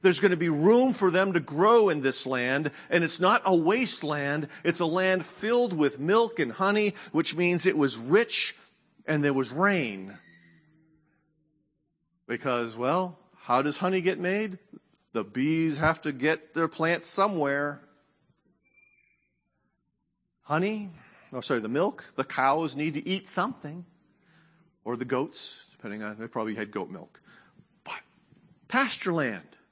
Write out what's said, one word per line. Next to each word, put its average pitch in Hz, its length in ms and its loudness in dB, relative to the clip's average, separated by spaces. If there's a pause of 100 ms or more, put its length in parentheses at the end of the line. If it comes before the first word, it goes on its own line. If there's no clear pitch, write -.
There's 185 200 4
gonna 185 160 4
be 170 120 0
room 220 440 4
for 190 180 2
them 185 220 2
to 170 80 2
grow 196 480 4
in 147 120 -2
this 131 240 0
land, 131 460 -2 (180)
and 170 140 2
it's 160 160 -4
not 196 260 4
a 190 100 4
wasteland. 151 920 0 (160)
It's 170 160 0
a 175 60 0
land 185 400 0
filled 226 520 0
with 143 220 2
milk 220 400 2
and 123 140 0
honey, 202 420 0 (160)
which 160 240 0
means 175 300 2
it 185 120 2
was 135 200 2
rich 160 580 0 (540)
and 147 140 2
there 143 100 2
was 131 180 -2
rain. 123 680 -2 (2000)
Because, 120 500 -4
well, 165 420 -2 (220)
how 123 200 2
does 147 160 -2
honey 185 240 0
get 175 180 0
made? 185 400 -4 (540)
The 110 100 -2
bees 147 560 0
have 160 240 2
to 151 80 -4
get 147 420 -2
their 160 140 0
plants 165 400 -2
somewhere. 147 760 -2 (2500)
Honey, 196 480 -2 (420)
oh, 127 80 -6
sorry, 127 180 0
the 107 80 -6
milk, 151 480 -2
the 131 80 -2
cows 135 520 0
need 151 180 -4
to 147 140 -8
eat 190 200 -4
something. 175 580 -6 (1000)
Or 120 100 -4
the 117 100 -6
goats, - 680 -4
depending 107 320 -12
on, 107 140 -10
they 113 100 -12
probably 110 280 -4
had 107 160 -8
goat 95 200 -8
milk. 87 280 -18 (640)
But - 180 -14 (680)
pasture 233 440 0
land. 127 460 -4 (140)